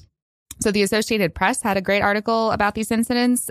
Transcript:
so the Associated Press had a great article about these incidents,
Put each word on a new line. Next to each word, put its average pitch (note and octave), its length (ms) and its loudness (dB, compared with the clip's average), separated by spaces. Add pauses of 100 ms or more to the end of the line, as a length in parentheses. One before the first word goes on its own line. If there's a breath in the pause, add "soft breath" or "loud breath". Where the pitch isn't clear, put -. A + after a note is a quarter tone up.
(600)
so A3 100 2
the G3+ 120 2
Associated G#3 500 0
Press G3+ 300 0
had G3+ 120 0
a G3 60 0
great G3+ 200 0
article G#3+ 500 0
about G#3 240 0
these A3 160 -4
incidents, A#3+ 600 0